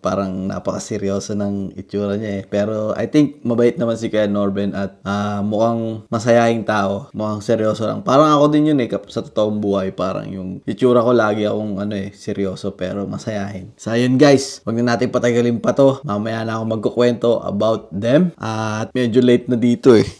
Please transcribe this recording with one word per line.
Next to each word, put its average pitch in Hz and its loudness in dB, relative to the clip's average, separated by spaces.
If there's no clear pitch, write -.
parang 95 -4
napakaseryoso 98 -6
ng 101 -6
itsura 101 -4
niya 104 -6
eh. - -12
Pero 107 -2
I - -4
think 151 2
mabait 120 2
naman 117 -2
si 113 -4
Kuya 107 0
Norben 101 -2
at, 98 -8
ah, 101 -4
mukhang 113 -2
masayahing 117 2
tao. 101 -2
Mukhang 107 -6
seryoso 110 0
lang. 107 -4
Parang 147 4
ako 151 4
din 151 2
yun 143 2
eh, 113 -2
kap-, - -6
sa 117 -4
totoong 107 -2
buhay. 98 -2
Parang 92 -6
yung 92 -10
itsura 120 2
ko 123 2
lagi 107 2
akong 104 -4
ano 104 -4
eh, 98 -6
seryoso 98 -6
pero 98 -6
masayahin. 101 -8
So - -8
ayun, 127 2
guys, 139 4
wag 113 -2
na 120 0
natin 123 -2
patagalin 120 2
pa - -2
to. 135 4
Mamaya 110 -4
na 113 -4
ako 113 -4
magkukwento 120 0
about 110 -2
them. 131 2
At 110 -4
medyo 123 4
late 123 4
na 123 0
dito 120 4
eh. 98 4